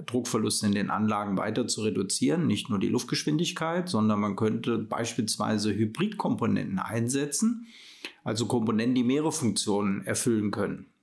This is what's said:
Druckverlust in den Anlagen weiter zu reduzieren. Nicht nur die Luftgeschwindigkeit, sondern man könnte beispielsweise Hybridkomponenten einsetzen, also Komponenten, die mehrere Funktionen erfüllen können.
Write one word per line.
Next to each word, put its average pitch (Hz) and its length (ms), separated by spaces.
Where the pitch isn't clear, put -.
Druckverlust 117 580
in 104 80
den 104 160
Anlagen 104 480
weiter 110 300
zu - 160
reduzieren. 127 640
Nicht 107 240
nur 101 80
die 98 100
Luftgeschwindigkeit, 160 1040
sondern 107 300
man 104 140
könnte 113 440
beispielsweise 110 960
Hybridkomponenten 104 1040
einsetzen, 139 880
also 110 220
Komponenten, 117 480
die 123 100
mehrere 147 280
Funktionen 101 720
erfüllen 110 440
können. 95 360